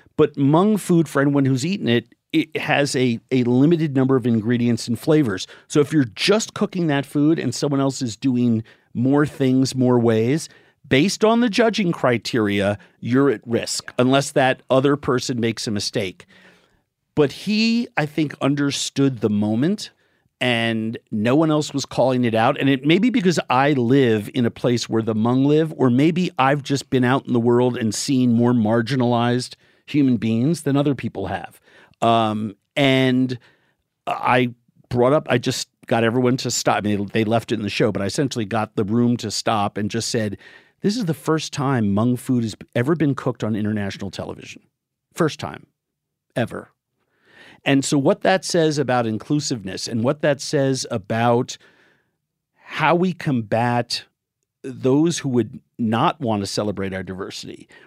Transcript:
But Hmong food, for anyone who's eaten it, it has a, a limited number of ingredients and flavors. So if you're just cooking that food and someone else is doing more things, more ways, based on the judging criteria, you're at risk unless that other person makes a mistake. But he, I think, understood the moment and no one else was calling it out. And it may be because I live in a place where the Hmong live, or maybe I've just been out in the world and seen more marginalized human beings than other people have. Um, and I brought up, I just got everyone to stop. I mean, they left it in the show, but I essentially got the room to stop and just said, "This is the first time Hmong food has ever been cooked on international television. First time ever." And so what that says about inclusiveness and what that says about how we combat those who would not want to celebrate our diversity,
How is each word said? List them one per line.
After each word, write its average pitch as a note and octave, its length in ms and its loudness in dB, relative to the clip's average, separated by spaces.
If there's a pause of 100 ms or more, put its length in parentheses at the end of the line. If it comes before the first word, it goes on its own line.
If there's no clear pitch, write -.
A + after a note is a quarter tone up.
(180)
But D3+ 180 4
Hmong E3 440 4
food, E3 300 2
for C#3+ 100 -2
anyone C#3+ 260 2
who's C3 200 0
eaten F#3 220 -4
it, A#2 260 0 (200)
it D#3 220 -2
has C#3+ 400 -2
a, B2+ 240 0 (100)
a C3 140 2
limited C#3+ 500 2
number C3 220 2
of A#2+ 100 0
ingredients A#2 600 0
and A#2 100 -2
flavors. C#3 500 0 (200)
So D3+ 140 2
if C3+ 100 -2
you're D3+ 140 2
just - 480 -2
cooking F#3 340 -4
that C#3+ 180 0
food D3+ 320 0
and B2+ 160 -4
someone C#3 280 -2
else C3+ 200 -2
is A#2 140 -6
doing B2 480 0 (300)
more C3+ 320 2
things, C3 500 0
more B2 240 4
ways, A#2 480 2 (400)
based F#3 380 2
on A#3 160 4
the A#3+ 80 2
judging G#3 420 2
criteria, G#2 840 0 (240)
you're C3 300 2
at G#2+ 140 -4
risk - 540 -4
unless C3 320 2
that C3 380 0
other C3+ 260 4
person B2 460 -4
makes A2+ 260 -4
a A#2 40 -4
mistake. G2+ 540 -6 (880)
But D3 180 2
he, A3+ 640 0
I D3+ 80 0
think, D3+ 340 -2
understood C#3 800 0
the A2 100 2
moment A2 600 -2 (500)
and A2+ 580 -2 (140)
no A2+ 240 0
one D#3 160 2
else D3+ 220 -2
was C#3 120 -6
calling C3 380 0
it A2+ 100 0
out. A#2+ 240 4
And C3+ 120 0
it C3+ 160 0
may D#3+ 120 6
be A3 120 2
because F#3 400 0
I C#3 240 4
live A#2+ 600 2
in B2 120 0
a A2+ 60 0
place B2 360 -2
where A2+ 140 -2
the A2 140 -2
Hmong B2 300 2
live, D#3 300 2
or C3 140 2
maybe D#3 480 2
I've C3+ 260 2
just C3+ 260 -4
been B2+ 140 2
out B2+ 240 0
in B2+ 60 -2
the A#2+ 80 2
world A#2+ 340 2
and A2+ 180 -2
seen B2+ 380 0
more A#2+ 220 4
marginalized A#2+ 1000 0 (300)
human C3+ 300 0
beings A2+ 460 -2
than C#3 160 -2
other C#3+ 180 0
people F#2+ 320 -8
have. F2+ 320 -10 (420)
Um, A2 540 0 (200)
and C3 600 2 (720)
I B2 480 0 (340)
brought A#2+ 240 2
up, D3+ 160 0
I - 80 2
just - 320 -4 (160)
got A#2 180 0
everyone B2 340 2
to B2+ 120 -6
stop. A#2 280 0
I G#2 40 -4
mean, G#2 320 -2
they A2+ 100 2
left A2+ 280 -2
it A#2 40 -2
in G#2+ 60 -4
the G2+ 80 -4
show, A#2 220 0
but G2 100 -4
I G2 40 -4
essentially B2 400 -4
got G#2+ 300 -4
the A2+ 80 0
room A#2+ 340 0
to A2+ 120 -8
stop G#2 480 -2
and G#2 140 -4
just A2+ 180 -6
said, G#2+ 300 -4 (400)
"This G#3 180 -2
is A#3 80 -4
the D#3+ 80 -2
first - 400 -4
time B2+ 400 0
Hmong A#2+ 240 2
food B2 240 -2
has A2 140 -6 (180)
ever B2+ 220 0
been C#3+ 180 0
cooked - 300 -6
on A2 120 -2
international G2+ 540 -4
television. - 540 -14 (500)
First D#3+ 260 -2
time - 280 -12 (680)
ever." G2 360 -6 (920)
And C#3 220 2
so D3+ 140 0
what D#3 220 2
that F#3+ 220 2
says D#3 360 0
about B2 260 0
inclusiveness A2 800 -4
and A2+ 160 -4
what D3 180 -2
that D3 200 0
says C3+ 480 -2
about A#2+ 640 0 (1000)
how D#3 400 0
we F3+ 180 0
combat A#2+ 920 -2 (580)
those C3 540 0
who C#3+ 120 -6
would A#2+ 300 -2 (200)
not A#2 420 0
want A2 220 -2
to - 20 -6
celebrate G2 480 -6
our F#2+ 80 -8
diversity, F#2+ 680 -14 (200)